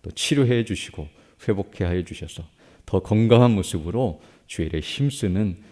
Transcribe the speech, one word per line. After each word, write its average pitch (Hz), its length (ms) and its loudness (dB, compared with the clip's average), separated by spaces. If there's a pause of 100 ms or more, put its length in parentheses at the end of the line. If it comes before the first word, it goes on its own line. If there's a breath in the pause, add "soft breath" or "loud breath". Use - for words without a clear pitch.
또 90 100 -12
치료해 123 520 2
주시고 87 440 -8 (400 soft breath)
회복해 101 360 -2
하여 87 200 0
주셔서 - 400 -14 (420 soft breath)
더 95 160 0
건강한 113 500 6
모습으로 92 720 -2 (260 loud breath)
주의 82 220 -4
일에 78 100 -4
힘쓰는 101 800 -2 (140 loud breath)